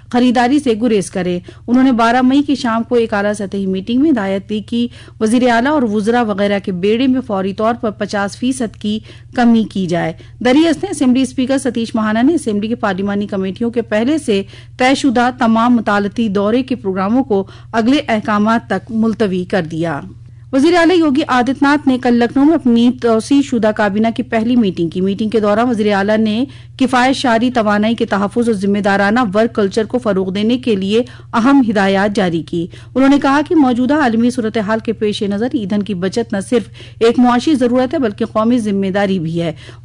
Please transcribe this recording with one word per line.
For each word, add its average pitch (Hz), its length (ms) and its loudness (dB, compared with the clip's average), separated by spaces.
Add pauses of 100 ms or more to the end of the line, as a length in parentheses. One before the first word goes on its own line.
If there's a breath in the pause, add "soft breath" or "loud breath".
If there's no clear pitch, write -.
(120)
खरीदारी 247 480 2
से 247 160 0
गुरेज 214 340 0
करें। 180 320 -4 (260 loud breath)
उन्होंने 262 260 4
बारह 233 280 2
मई 262 200 4
की 285 140 -2
शाम 233 280 -2
को 240 140 0
एक 226 160 0
आला 208 200 0
सतही 196 320 -6
मीटिंग 190 360 -2
में 320 80 4
हिदायत 196 380 -2
दी 214 160 -4
कि 233 260 -2 (320 loud breath)
वज़ीर 233 280 2
आला 240 240 2
और 285 120 2
वुज़रा 220 380 0
वगैरह 202 360 0
के 196 200 -6
बेड़े 226 280 0
में 262 140 2
फौरी 196 340 -4
तौर 220 180 0
पर 240 200 -4
पचास 202 440 -4
फीसद 247 400 -4
की 208 240 -4 (340 loud breath)
कमी 233 300 4
की 190 220 -4
जाए। 165 280 -2 (280 loud breath)
दरी 269 220 4
असने 339 240 0
असेंबली 262 360 2
स्पीकर 262 340 -2
सतीश 233 360 -4
महाना 214 260 0
ने 277 120 4
असेंबली 214 340 -2
की 233 100 -4
पार्लिमानी 202 500 -2
कमेटियों 190 440 -4
के 233 120 -2
पहले 233 380 0
से 196 240 -2 (340 loud breath)
तयशुदा 254 500 2 (100)
तमाम 226 360 2
मुतालती 208 560 -2
दौरे 208 320 0
के 262 140 -4
प्रोग्रामों 196 480 -2
को 196 220 -2 (260 loud breath)
अगले 233 260 2
अहकामात 220 720 0
तक 190 240 -4
मुलतवी 208 540 -2
कर 185 200 -2
दिया। 160 360 -6 (500 loud breath)
वज़ीर 294 220 4
आला 330 180 4
योगी 311 300 2
आदित्यनाथ 269 640 0
ने 254 100 2
कल 247 160 0
लखनऊ 240 320 2
में 320 80 6
अपनी 240 360 2 (140)
तौसीह 233 400 2
शुदा 220 300 0
काबीना 214 380 0
की 233 140 -6
पहली 233 300 -2
मीटिंग 180 360 0
की। 180 100 -6
मीटिंग 196 300 -2
के 226 100 0
दौरान 208 260 2
वज़ीर 214 260 0
आला 202 240 0
ने 214 180 0 (440 loud breath)
किफ़ायत 254 360 2
शारी, 233 360 0
तवानाई 214 440 0
के 226 100 -2
तहफ़्फ़ुज़ 208 440 -2
और 226 60 0
जिम्मेदाराना 202 680 0
वर्क 220 260 0
कल्चर 208 340 0
को 233 120 -4
फ़रोग़ 190 340 -2
देने 214 260 0
के 247 180 -2
लिए 202 280 0 (300 loud breath)
अहम 269 280 4
हिदायत 202 500 0
जारी 180 320 -2
की। 170 260 -6 (260 loud breath)
उन्होंने 269 240 4
कहा 277 220 2
कि 311 140 -2
मौजूदा 254 420 2
आलमी 240 340 2
सूरत 220 280 -4
हाल 220 200 -2
के 220 140 -4
पेश 208 320 -2
नज़र 202 300 -2
ईंधन 208 260 -2
की 202 140 -6
बचत 190 380 -4
न 196 80 -2
सिर्फ - 600 -4
एक 233 180 4
मुआशी 247 360 4
ज़रूरत 254 380 2
है, 330 60 -2
बल्कि 226 280 -2
कौमी 226 320 0
जिम्मेदारी 196 600 0
भी 160 180 -4
है। 165 180 -2 (300 loud breath)